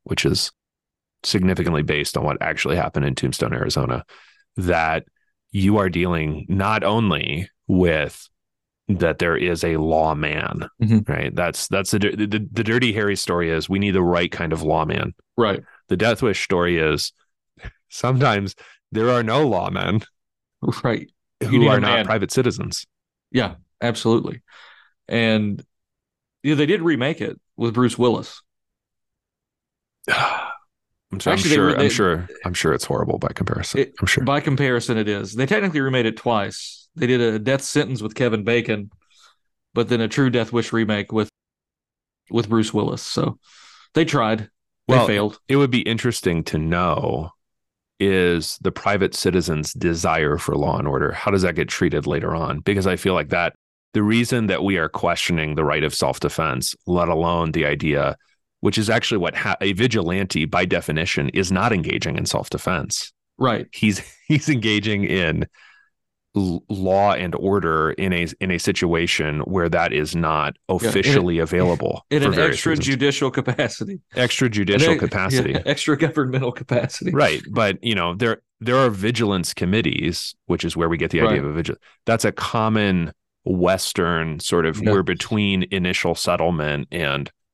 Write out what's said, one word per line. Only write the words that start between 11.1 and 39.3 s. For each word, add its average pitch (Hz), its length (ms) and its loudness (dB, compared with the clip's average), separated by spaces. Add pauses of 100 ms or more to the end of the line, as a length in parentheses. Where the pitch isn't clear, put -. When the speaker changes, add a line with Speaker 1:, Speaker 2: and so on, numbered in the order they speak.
Speaker 1:
right? 76 220 -4
That's, 85 340 -2
that's 95 220 -2
the, 107 80 2
the, 104 280 0 (260)
the 113 120 -2
Dirty 117 300 2
Harry 101 220 0
story 87 340 -2
is 80 180 -2
we 98 100 0
need 101 120 0
the 92 120 4
right 87 300 2
kind 82 200 -4
of 80 100 -4
lawman. 78 520 -2 (220)
Speaker 2:
Right. 107 260 0 (260)
Speaker 1:
The 95 80 0
Death 107 260 2
Wish 104 200 0
story 87 360 2
is 76 340 0 (760)
sometimes 120 640 0 (380)
there 110 180 2
are 120 120 4
no 127 260 2
lawmen 95 560 0 (800)
Speaker 2:
Right. - 280 -2 (300)
You 117 80 -2
Speaker 1:
who 120 100 4
Speaker 2:
need 117 80 8
a 110 40 8
Speaker 1:
are 104 100 6
not 104 160 2
Speaker 2:
man. 107 100 2
Speaker 1:
private 101 260 0
citizens. - 540 -2 (440)
Speaker 2:
Yeah, 120 260 0 (260)
absolutely. 113 580 0 (680)
And, 110 560 0 (800)
yeah, 147 120 2
they 143 120 4
did 196 160 2
remake 151 380 0
it - 180 -6 (180)
with 117 180 -2
Bruce 120 240 2
Willis. 117 460 0
Speaker 1:
<sighs> - 1600 -20
I'm - 1120 -6
sure, 151 120 2
Speaker 2:
Actually, - 0 -
Speaker 1:
I'm 196 100 2
Speaker 2:
they 156 120 4
Speaker 1:
sure, - 120 6
Speaker 2:
re-, - 60 4
Speaker 1:
I'm - 60 0
Speaker 2:
they 143 100 6
Speaker 1:
sure, 90 400 0 (160)
I'm 90 100 -4
sure 78 200 2
it's - 100 -2
horrible - 340 -2
by - 100 -2
comparison. - 520 -2
Speaker 2:
It, - 200 -2
Speaker 1:
I'm - 60 -2
sure. - 180 0
Speaker 2:
by 139 160 2
comparison, 127 580 0
it 107 100 0
is. 101 260 -4
They 127 120 0
technically 190 340 0
remade 131 260 2
it 113 100 -2
twice. - 800 -4
They 143 100 -2
did 123 140 4
a 110 180 2
Death 131 240 0
Sentence 131 400 -2
with 107 120 -6
Kevin 110 300 0
Bacon, 110 460 0 (840)